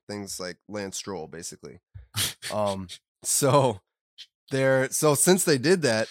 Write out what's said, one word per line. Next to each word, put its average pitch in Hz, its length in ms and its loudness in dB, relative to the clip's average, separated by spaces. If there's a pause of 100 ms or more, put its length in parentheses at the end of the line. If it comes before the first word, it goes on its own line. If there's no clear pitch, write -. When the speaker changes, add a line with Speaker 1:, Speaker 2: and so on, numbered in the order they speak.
Speaker 1:
things 101 320 -10
like 90 180 -10 (100)
Lance 98 300 -8
Stroll, 87 280 -10
basically. 78 540 -16 (340)
Speaker 2:
<laughs> - 380 -6
Speaker 1:
Um, 98 360 -2 (340)
so 131 580 2 (680)
they're, 135 400 2
so 151 240 2
since 180 300 4
they 156 140 4
did 160 240 2
that, 113 280 2